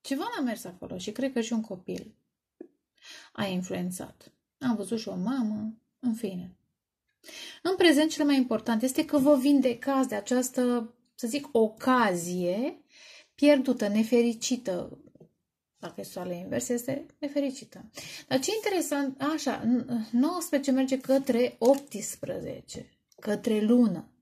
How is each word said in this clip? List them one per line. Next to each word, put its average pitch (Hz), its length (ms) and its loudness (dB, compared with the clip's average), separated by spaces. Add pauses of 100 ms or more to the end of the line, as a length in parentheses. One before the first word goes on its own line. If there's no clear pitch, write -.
Ceva 277 240 -6 (120)
n-a 339 60 -4
mers 226 220 -4
acolo 180 340 -12
și 196 140 -10
cred 262 200 -4
că 247 80 -2
și 226 120 -4
un 220 100 -2
copil - 520 -12 (1160)
a 214 120 -4
influențat. 185 880 -6 (260)
Am 247 180 0
văzut 202 220 -4
și 220 100 -8
o 196 60 -8
mamă, 214 600 -2 (240)
în 240 160 -2
fine. 185 420 -8 (1040)
În 370 140 0
prezent, 320 340 6
cel 311 140 0
mai 285 120 4
important 226 460 2
este 262 220 0
că 294 140 2
vă 285 180 8
vindecați 262 720 2
de 214 60 -6
această, 247 800 -2 (200)
să - 120 -8
zic, 285 260 -4
ocazie 214 1300 0 (540)
pierdută, 269 540 4
nefericită. 226 1080 0 (800)
Dacă 180 240 -14
e - 20 -10
soarele 180 340 -10
invers, 185 320 -6
este 262 380 -4 (120)
nefericită. 285 720 -6 (380)
Dar 269 120 0
ce 302 140 -4
interesant, 294 680 -2
așa, 269 600 0 (260)
nouăsprezece 294 600 0
merge 262 300 2
către 254 580 2
optsprezece, - 1400 -2 (220)
către 214 400 0
lună. 214 500 4 (120)